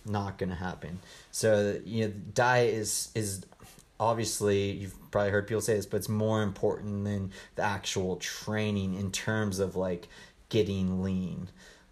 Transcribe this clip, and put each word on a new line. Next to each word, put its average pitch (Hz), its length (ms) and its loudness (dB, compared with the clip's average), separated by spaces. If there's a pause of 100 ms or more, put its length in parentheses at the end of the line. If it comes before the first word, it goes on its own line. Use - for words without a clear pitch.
not 101 320 -2
gonna 92 180 -2
happen. 85 440 -6 (320)
So, 104 540 4
you 110 220 0
know, 101 60 -4 (200)
diet 123 400 4
is, 107 400 -2
is 98 320 -4 (540)
obviously, 104 720 2
you've 95 400 -10
probably 104 200 2
heard 101 160 2
people 110 140 0
say 110 140 2
this, 98 100 0
but 107 120 0
it's 98 120 -4
more 110 320 2
important 101 640 -2
than 101 300 -2 (220)
the 82 80 -2
actual 98 520 -2
training 101 800 -2
in 98 160 -2
terms 107 480 0
of, 92 160 0
like, 92 320 -2 (400)
getting 95 560 2
lean. 92 460 -2 (420)